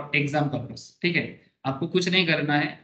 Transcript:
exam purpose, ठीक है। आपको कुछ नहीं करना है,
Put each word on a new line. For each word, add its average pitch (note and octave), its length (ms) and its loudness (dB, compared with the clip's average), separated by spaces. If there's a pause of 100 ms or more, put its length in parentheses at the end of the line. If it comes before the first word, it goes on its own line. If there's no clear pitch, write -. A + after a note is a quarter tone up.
(160)
exam C#3+ 340 2
purpose, - 320 -6 (200)
ठीक F3 140 0
है। G#2+ 260 -4 (240)
आपको C3+ 220 -4
कुछ F3+ 220 2
नहीं F3+ 180 4
करना D3 280 2
है, D3 120 4 (160)